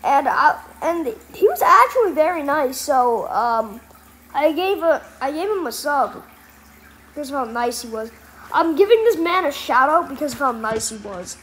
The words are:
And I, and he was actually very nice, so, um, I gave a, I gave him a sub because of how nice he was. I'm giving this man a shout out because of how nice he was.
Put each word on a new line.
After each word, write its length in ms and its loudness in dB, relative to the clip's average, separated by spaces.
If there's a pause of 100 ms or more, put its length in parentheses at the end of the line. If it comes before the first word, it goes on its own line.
And 240 2
I, 320 2 (220)
and 240 -2 (280)
he 140 4
was 140 0
actually 500 4
very 300 0
nice, 360 -2
so, 500 0
um, 520 -4 (540)
I 180 2
gave 300 -2
a, 180 2 (200)
I 100 -4
gave 180 -4
him 180 -4
a 60 -6
sub 500 -4 (880)
because 220 -12
of 60 -6
how 80 -4
nice 380 -6
he 60 -14
was. 220 -10 (420)
I'm 240 2
giving 280 6
this 120 4
man 300 0
a 60 -2
shout 360 2
out 200 2
because 260 -6
of 60 -10
how 120 0
nice 380 -4
he 80 -12
was. 440 -14